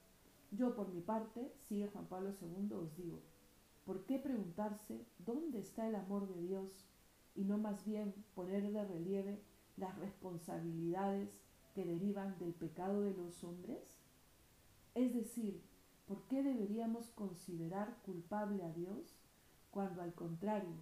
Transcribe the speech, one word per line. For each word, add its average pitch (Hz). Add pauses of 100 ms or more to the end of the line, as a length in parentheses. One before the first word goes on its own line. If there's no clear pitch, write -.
(520)
"Yo, 240
por 196
mi 175
parte", 220
sigue 208
Juan 175
Pablo 190
segundo, 196
os 156
digo, 165 (640)
¿por 185
qué 262
preguntarse 214 (120)
dónde 233
está 220
el 220
amor 196
de 180
Dios 190 (480)
y 196
no 202
más 214
bien 208 (200)
poner 196
de 208
relieve 196 (340)
las 190
responsabilidades 175 (320)
que 190
derivan 190
del 170
pecado 185
de 196
los 175
hombres? 180 (960)
Es 240
decir, 214 (440)
¿por -
qué 269
deberíamos 226
considerar 180
culpable 196
a 165
Dios 185 (540)
cuando, 185
al 170
contrario, 170